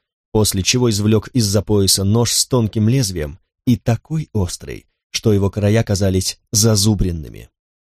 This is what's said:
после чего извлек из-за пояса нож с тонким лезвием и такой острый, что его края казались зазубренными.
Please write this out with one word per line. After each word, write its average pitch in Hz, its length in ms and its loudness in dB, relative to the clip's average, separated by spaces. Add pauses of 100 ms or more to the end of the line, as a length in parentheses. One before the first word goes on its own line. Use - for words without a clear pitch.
(320)
после 101 300 0
чего 123 280 0
извлек 107 380 0
из-за 104 340 0
пояса 98 420 0
нож 113 280 0
с - 140 -2
тонким 110 420 0
лезвием 92 500 -2 (280)
и 123 100 2
такой 151 580 -4
острый, 73 520 -6 (240)
что - 220 0
его 98 180 2
края 104 320 0
казались 95 560 -2 (140)
зазубренными. 92 960 0 (440)